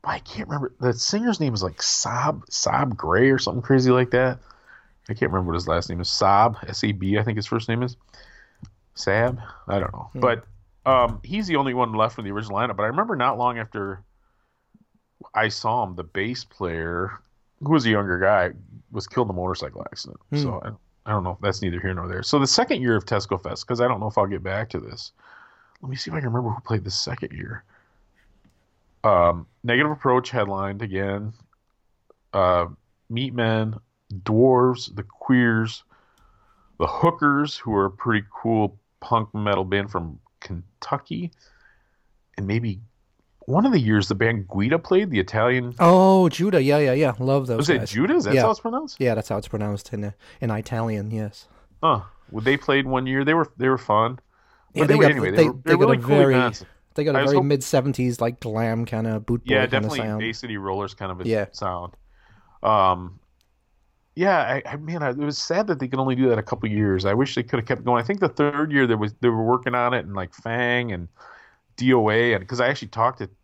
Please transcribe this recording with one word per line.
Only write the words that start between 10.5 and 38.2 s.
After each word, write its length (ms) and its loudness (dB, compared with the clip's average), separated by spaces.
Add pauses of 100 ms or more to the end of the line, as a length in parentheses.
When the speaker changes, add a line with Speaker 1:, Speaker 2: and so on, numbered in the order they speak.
Speaker 1:
um, 380 2
he's 240 -6
the 80 0
only 180 0
one 180 0
left 220 0
from 100 -12
the 60 -8
original 260 -6
lineup. 200 -2
But 80 -2
I 20 0
remember 300 -2
not 200 0
long 220 -2
after 440 -10 (1300)
I 140 0
saw 360 -4
him, 120 -10
the 80 -10
bass 400 -6
player, 760 -6 (420)
who 120 -4
was 120 4
a 60 2
younger 300 0
guy, 320 2 (400)
was 160 -8
killed 200 0
in 60 -6
a 20 -6
motorcycle 540 -6
accident. 300 -18 (100)
Speaker 2:
Hmm. 60 -4
Speaker 1:
So 260 -4 (420)
I, 60 -10
I 20 0
don't 120 -2
know 80 -6
if 80 -12
that's 220 -2
neither 180 -4
here 140 -4
nor 120 -8
there. 160 -8
So 160 2
the 80 4
second 340 0
year 140 2
of 120 0
Tesco 360 -2
Fest, 240 -10
'cause 140 -4
I 80 4
don't 100 -2
know 80 -6
if 100 -4
I'll 100 4
get 180 -6
back 260 -6
to 80 -8
this. 320 -14 (720)
Let 80 -12
me 60 -8
see 140 -12
if 40 -8
I 60 -4
can 100 -6
remember 200 -2
who 120 -6
played 220 -4
the 60 -8
second 420 -8
year. 320 -14 (1400)
Um, 420 4 (160)
Negative 300 2
Approach 380 2
headlined 520 -2
again. 500 -4 (1000)
Uh, 340 4 (460)
Meatmen, 640 -2 (440)
Dwarves, 720 4
The 80 -10
Queers, 840 0 (920)
The 80 0
Hookers, 720 0
who 180 -4
are 120 2
a 40 -2
pretty 420 -2